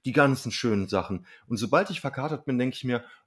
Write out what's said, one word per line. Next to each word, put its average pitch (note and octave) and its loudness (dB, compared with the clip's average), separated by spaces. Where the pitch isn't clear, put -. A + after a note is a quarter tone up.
die B2+ -4
ganzen C3+ 4
schönen G2+ 2
Sachen. F#2+ -2
Und A#2 -2
sobald E3+ 2
ich E3+ -6
verkatert C#3 -6
bin, C3 0
denke B2+ 0
ich - -10
mir, B2 -2